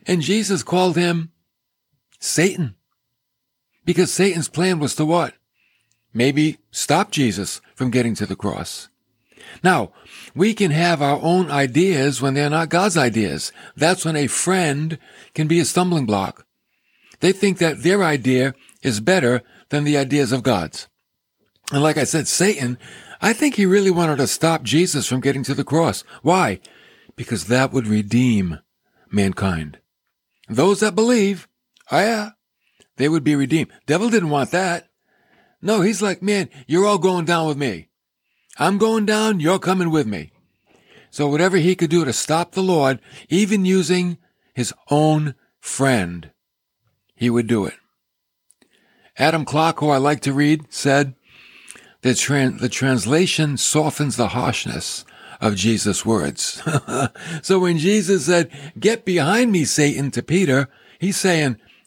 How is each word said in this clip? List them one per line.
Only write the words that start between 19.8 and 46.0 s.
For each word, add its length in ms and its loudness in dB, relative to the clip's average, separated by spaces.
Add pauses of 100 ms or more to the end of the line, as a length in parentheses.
the 120 2
ideas 360 0
of 100 -2
God's. 440 -2 (840)
And 100 2
like 140 2
I 80 0
said, 240 -2
Satan, 480 -2 (460)
I 100 2
think 220 0
he 100 2
really 260 4
wanted 260 0
to 100 0
stop 380 -2
Jesus 420 0
from 140 -2
getting 240 -2
to 100 -4
the 100 -4
cross. 400 0 (160)
Why? 400 0 (560)
Because 300 -6
that 260 2
would 140 -2
redeem 720 2 (560)
mankind. 640 -2 (680)
Those 320 2
that 140 0
believe, 520 0 (440)
oh 80 2
yeah, 320 -2 (680)
they 140 0
would 120 0
be 140 2
redeemed. 340 0 (140)
Devil 240 0
didn't 220 2
want 220 -2
that. 360 -4 (720)
No, 220 0
he's 180 0
like, 220 -2
"Man, 260 -2 (180)
you're 200 2
all 100 2
going 300 0
down 200 2
with 120 -2
me. 320 -6 (680)
I'm 200 2
going 260 2
down, 340 0
you're 200 2
coming 320 0
with 160 0
me." 260 -10 (800)
So 180 -2
whatever 300 2
he 180 2
could 140 -2
do 160 2
to 80 -2
stop 380 -2
the 100 -2
Lord, 380 2 (280)
even 380 2
using 500 0 (380)
his 180 -4 (180)
own 440 2 (260)
friend, 720 -2 (840)